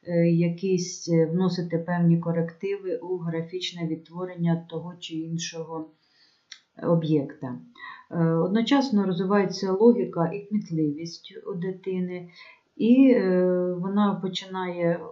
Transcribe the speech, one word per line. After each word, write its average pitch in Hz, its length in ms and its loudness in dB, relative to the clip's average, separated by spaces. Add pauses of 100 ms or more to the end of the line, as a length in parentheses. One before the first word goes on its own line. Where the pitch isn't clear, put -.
е, 170 200 2
якісь, 170 840 0
е, 160 120 6
вносити 175 520 0
певні 170 420 4
корективи 170 760 -4
у 180 200 -6
графічне 170 680 -6
відтворення 170 840 -4
того 170 300 -10
чи 165 160 -12
іншого 165 760 -8 (920)
об'єкта. 151 720 0 (560)
Е, 170 140 -2
одночасно 208 800 2
розвивається 190 680 0
логіка 190 600 4
і - 60 -8
кмітливість 165 1000 -6 (100)
у 196 60 -8
дитини, 180 760 -6 (460)
і, 254 400 8
е, 185 260 4 (380)
вона 196 360 2
починає 180 840 -2 (120)